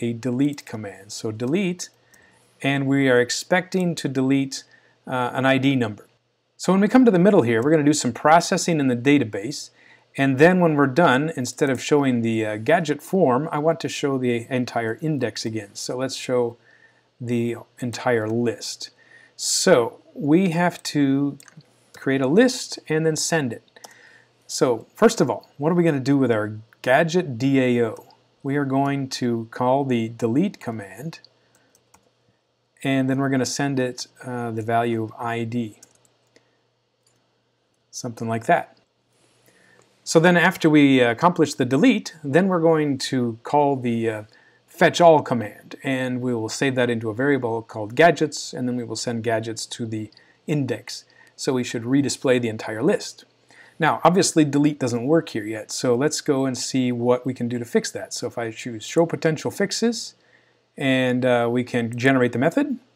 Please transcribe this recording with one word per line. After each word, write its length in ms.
a 100
delete 540
command. 440
So 220
delete, 560
and 260
we 220
are 100
expecting 760
to 140
delete, 560
uh, 260
an 140
I 100
D 180
number. 320
So 120
when 120
we 60
come 180
to 40
the 80
middle 220
here, 220
we're 80
gonna 120
do 120
some 180
processing 680
in 100
the 60
database, 760
and 220
then 200
when 160
we're 140
done, 480
instead 340
of 100
showing 420
the, 220
uh, 120
gadget 440
form, 520
I 60
want 200
to 100
show 300
the 320
entire 500
index 460
again. 280
So 220
let's 200
show 400
the 380
entire 500
list. 640
So 680
we 380
have 320
to 560
create 280
a 60
list 600
and 180
then 80
send 380
it. 100
So 380
first 240
of 100
all, 180
what 120
are 60
we 80
gonna 160
do 180
with 140
our 260
gadget 560
D 220
A 260
O? 180
We 140
are 80
going 460
to 420
call 320
the 240
delete 500
command, 600
and 260
then 120
we're 100
gonna 160
send 320
it, 300
uh, 260
the 120
value 420
of 120
I 280
D, 340
something 360
like 180
that. 300
So 160
then 180
after 320
we, 320
uh, 120
accomplish 420
the 100
delete, 600
then 240
we're 100
going 400
to 460
call 320
the, 340
uh, 120
fetch 340
all 220
command, 640
and 360
we 140
will 140
save 260
that 160
into 200
a 40
variable 480
called 320
gadgets, 580
and 140
then 100
we 60
will 140
send 260
gadgets 440
to 200
the 240
index. 560
So 160
we 100
should 220
redisplay 560
the 80
entire 340
list. 420
Now, 240
obviously, 420
delete 360
doesn't 260
work 220
here 160
yet, 260
so 240
let's 260
go 240
and 140
see 320
what 340
we 100
can 120
do 140
to 40
fix 280
that. 200
So 140
if 100
I 140
choose 320
show 240
potential 460
fixes, 640
and, 480
uh, 240
we 140
can 340
generate 360
the 60
method 400